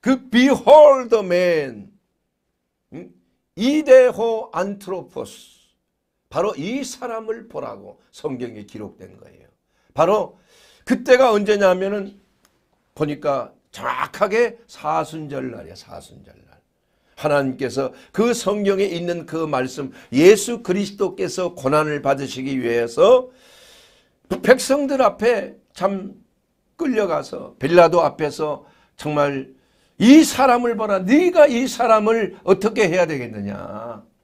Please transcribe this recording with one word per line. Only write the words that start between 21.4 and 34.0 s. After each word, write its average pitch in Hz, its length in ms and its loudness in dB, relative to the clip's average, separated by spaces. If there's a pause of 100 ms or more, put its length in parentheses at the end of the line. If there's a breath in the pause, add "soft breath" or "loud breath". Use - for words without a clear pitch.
고난을 151 480 -2
받으시기 135 600 -4
위해서 120 680 2 (1120 soft breath)
백성들 269 600 0
앞에 214 540 -2 (160)
참 196 420 -6 (640)
끌려가서 202 840 -6
빌라도 170 440 4
앞에서 147 640 -6 (300 soft breath)
정말 143 540 -4 (480)
"이 277 260 8
사람을 240 520 0
봐라. 202 240 -2
네가 302 460 4
이 247 220 0
사람을 220 760 0
어떻게 196 440 0
해야 175 180 0
되겠느냐. 110 1000 -10 (200)